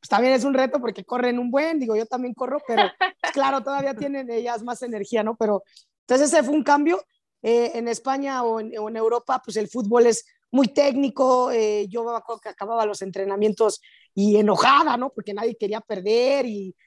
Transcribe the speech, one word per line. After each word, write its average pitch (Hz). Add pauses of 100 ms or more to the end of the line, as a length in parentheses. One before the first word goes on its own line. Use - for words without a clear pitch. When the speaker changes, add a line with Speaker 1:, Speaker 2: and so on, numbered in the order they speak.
Speaker 1:
pues, -
también 240
es 247
un 277
reto 262
porque 226
corren 247
un 247
buen, 311
digo, 226
yo 220
también 247
corro, 254
pero, 208 (140)
pues, 370
claro, 269
todavía 277
Speaker 2:
<laughs> 285
Speaker 1:
tienen 269
ellas 233
más 240
energía, 220
¿no? 220
Pero, 214 (440)
entonces 262
ese 320
fue 262
un 302
cambio. 294 (400)
Eh, 233
en 233
España 269
o 226
en, 220
o 214
en 226
Europa, 233
pues, 202
el 214
fútbol 233
es 226 (280)
muy 254
técnico, 262
eh, 214
yo 226
me 233
acuerdo 226
que 220
acababa 220
los 208
entrenamientos 196 (320)
y 208
enojada, 247
¿no? 254
Porque 208
nadie 220
quería 208
perder 233
y 202 (120)